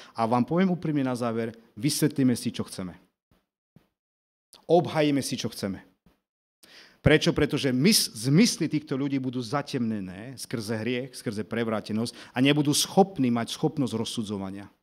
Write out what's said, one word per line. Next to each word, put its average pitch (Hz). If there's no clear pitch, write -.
a 113
vám 123
poviem 175
úprimne 147
na 127
záver, 113
vysvetlíme 135
si, 110
čo -
chceme. 90
Obhajíme 151
si, 123
čo 117
chceme. 98
Prečo? 151
Pretože 139
mys-, 147
zmysly 156
týchto 147
ľudí 139
budú 127
zatemnené 113
skrze 113
hriech, 123
skrze 104
prevrátenosť 113
a 123
nebudú 143
schopní 190
mať 117
schopnosť 151
rozsudzovania. 101